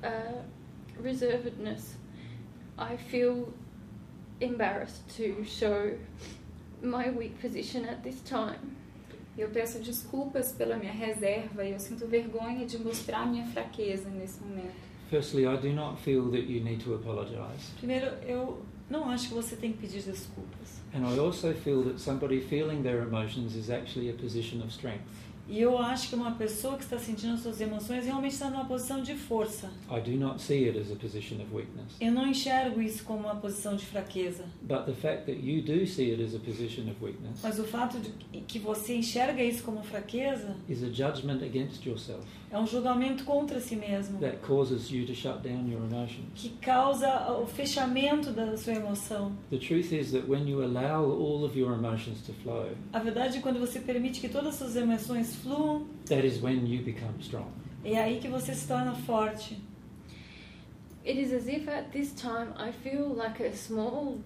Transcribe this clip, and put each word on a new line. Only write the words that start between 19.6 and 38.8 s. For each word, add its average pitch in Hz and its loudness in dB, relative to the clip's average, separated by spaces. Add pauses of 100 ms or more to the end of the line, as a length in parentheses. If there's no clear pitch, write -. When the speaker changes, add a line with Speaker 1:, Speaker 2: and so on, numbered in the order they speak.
Speaker 4:
que 220 -4
pedir 196 -6
desculpas. - -8 (140)
Speaker 3:
And 131 2
I 123 4
also 165 4
feel 139 4
that 127 0
somebody 135 2
feeling 147 0
their 123 4
emotions 113 0
is 110 -4
actually 120 -2
a 113 -2
position 117 -2
of 113 -4
strength. - -8 (200)
Speaker 4:
E 208 0
eu 247 8
acho 247 2
que 247 -4
uma 233 0
pessoa 226 0
que - -6
está 240 -4
sentindo 226 0
as 226 0
suas 214 -4
emoções 214 -2
realmente 269 0
está 277 -2
numa 262 0
posição 254 -2
de 285 -4
força. 214 0 (220)
Speaker 3:
I 117 2
do 117 0
not 135 2
see 139 6
it 107 2
as 104 -2
a - -2
position 107 -6
of 107 -8
weakness. - -6
Speaker 4:
Eu 233 6
não 254 6
enxergo 262 4
isso 214 0
como 214 -2
uma 208 0
posição 202 -2
de 196 -2
fraqueza. 180 -2 (180)
Speaker 3:
But 139 2
the 143 0
fact 151 0
that 131 -2
you 147 2
do 170 4
see 123 4
it 113 2
as 110 0
a - -2
position 113 -4
of 104 -4
weakness 107 -6
Speaker 4:
Mas 214 0
o 220 0
fato 240 0
de 208 -6 (320)
que - -6
você 214 -2